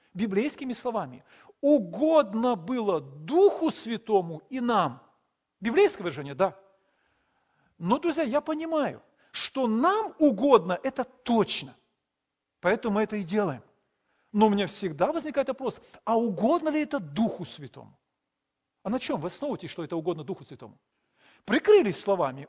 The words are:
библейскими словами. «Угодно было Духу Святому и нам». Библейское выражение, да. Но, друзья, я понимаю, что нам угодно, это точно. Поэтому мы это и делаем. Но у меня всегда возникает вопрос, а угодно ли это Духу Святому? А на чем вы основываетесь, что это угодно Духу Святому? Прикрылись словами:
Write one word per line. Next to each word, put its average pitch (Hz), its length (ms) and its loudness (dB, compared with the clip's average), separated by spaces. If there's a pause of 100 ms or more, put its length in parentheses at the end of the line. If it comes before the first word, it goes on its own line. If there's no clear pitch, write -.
(140)
библейскими 226 580 -2
словами. 202 540 -8 (340)
«Угодно 247 960 2
было 196 460 -2
Духу 214 720 2
Святому 196 800 -2
и 262 120 -8
нам». 185 400 0 (580)
Библейское 226 440 2
выражение, 143 320 -6
да. 190 220 0 (1200)
Но, 190 220 0
друзья, 320 240 0
я 262 160 0
понимаю, 302 640 -4 (300)
что - 360 -4
нам 349 520 0
угодно, 220 640 6
это 262 220 -4
точно. - 720 -2 (840)
Поэтому 208 340 0
мы 214 80 2
это 208 140 -4
и 202 60 -6
делаем. 170 380 -4 (720)
Но 214 160 4
у - 20 6
меня 202 180 0
всегда 180 440 -2
возникает 294 380 -4
вопрос, 254 320 -6 (240)
а 226 120 0
угодно 233 520 0
ли 302 120 0
это 294 180 -4
Духу 175 440 -4
Святому? 131 540 -18 (880)
А 185 60 -6
на 247 100 -2
чем 254 200 -4
вы 156 80 -4
основываетесь, 220 420 -6
что - 140 -10
это 165 140 -6
угодно 160 260 -4
Духу 151 220 -10
Святому? - 340 -20 (640)
Прикрылись 311 540 4
словами: 147 500 -2